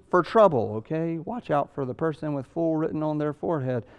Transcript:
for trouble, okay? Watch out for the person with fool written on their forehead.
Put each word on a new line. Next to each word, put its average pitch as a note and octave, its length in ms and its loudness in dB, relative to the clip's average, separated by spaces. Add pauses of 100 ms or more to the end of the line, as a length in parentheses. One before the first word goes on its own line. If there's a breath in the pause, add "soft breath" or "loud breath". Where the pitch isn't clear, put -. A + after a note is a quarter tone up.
for F3+ 140 4
trouble, C#3 540 4
okay? E3 420 -4
Watch G#3+ 320 -8
out C#3+ 220 0
for C#3 120 -4
the B2 80 -4
person D#3 400 -4
with C#3 140 -6
fool E3 280 -2
written D#3 280 -2
on D3+ 140 -2
their D3+ 160 -2
forehead. C3 500 -2 (160 soft breath)